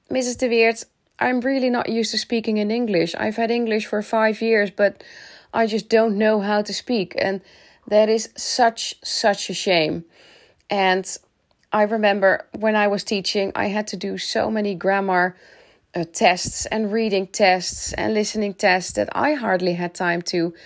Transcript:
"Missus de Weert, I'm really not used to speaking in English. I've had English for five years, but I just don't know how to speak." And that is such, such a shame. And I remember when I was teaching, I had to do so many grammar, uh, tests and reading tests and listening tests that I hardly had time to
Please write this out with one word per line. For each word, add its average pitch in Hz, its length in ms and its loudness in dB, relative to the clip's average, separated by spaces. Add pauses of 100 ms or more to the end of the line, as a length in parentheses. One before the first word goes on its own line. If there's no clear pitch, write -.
"Missus 247 280 -2
de 254 120 0
Weert, 226 360 2 (340)
I'm 254 220 0
really 254 300 0
not 240 180 -2
used 220 240 -2
to 220 60 -4
speaking 220 380 -2
in 208 140 -2
English. 208 440 0
I've 220 220 -4
had 226 140 -2
English 226 360 -2
for 208 160 -4
five 220 380 0
years, 220 300 2
but 202 320 0 (500)
I 226 140 2
just 208 220 -4
don't 220 280 4
know 214 240 4
how 208 220 0
to 208 100 -6
speak." 202 460 -4
And 190 220 -2 (460)
that 214 220 4
is 220 280 0
such, - 680 0
such - 480 0
a 180 40 -8
shame. 170 500 0 (640)
And 190 360 2 (680)
I 214 100 2
remember 208 640 2 (100)
when 214 200 0
I 208 120 4
was 202 160 -2
teaching, 196 500 -2
I 202 120 -2
had 214 220 -2
to - 80 -8
do 190 220 -6
so 220 320 -2
many 208 240 -2
grammar, 185 640 0 (560)
uh, 175 200 -4
tests - 540 0
and 220 260 -2
reading 208 340 0
tests - 680 0
and 220 200 -2
listening 208 400 -2
tests 185 380 0
that 208 200 -2
I 285 220 0
hardly 185 400 0
had 175 180 -4
time 175 300 -2
to 170 320 -2 (120)